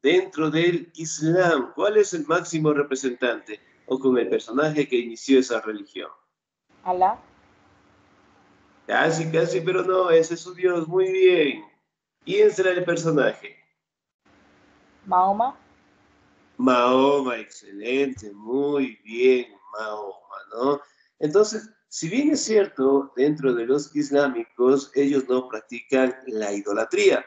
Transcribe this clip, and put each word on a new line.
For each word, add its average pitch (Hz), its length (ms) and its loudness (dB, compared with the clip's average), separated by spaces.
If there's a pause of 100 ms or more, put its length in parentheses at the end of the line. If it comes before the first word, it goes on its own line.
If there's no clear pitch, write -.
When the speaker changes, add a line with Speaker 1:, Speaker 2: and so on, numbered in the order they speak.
Speaker 1:
Dentro 160 480 0
del 165 460 0
Islam, 160 800 0
¿cuál 208 220 2
es 202 180 2
el 151 100 -6
máximo 160 480 0
representante 123 880 -4 (260)
o 131 140 -4
con 131 180 2
el 117 100 0
personaje 135 600 -2
que 127 100 -2
inició 120 420 2
esa 120 220 -2
religión? 101 480 -12 (760)
Speaker 2:
Alá. 185 360 0 (1700)
Speaker 1:
Casi, 156 440 -2
casi, 165 300 0
pero 180 220 -2
no, 185 260 0
ese 160 240 4
es 165 60 -8
su 180 160 -16
Dios, 175 320 0
muy 185 240 0
bien. 170 520 4 (600)
¿Quién 202 260 4
será 185 220 0
el 180 120 -2
personaje? 156 720 -2 (1500)
Speaker 2:
Mahoma. 196 500 0 (1040)
Speaker 1:
Mahoma, 127 800 2
excelente, 107 960 -6
muy 127 720 -4
bien, 117 500 2 (180)
Mahoma, 107 680 -12 (140)
¿no? 139 300 -2 (380)
Entonces, 208 500 0 (200)
si 165 200 -8
bien 294 220 0
es 285 100 0
cierto, 139 720 0
dentro 139 380 0
de 117 140 -2
los 147 280 -2
islámicos, 139 1000 0
ellos 139 340 0
no 127 180 0
practican 123 680 -2 (100)
la 107 260 -6
idolatría. 110 760 0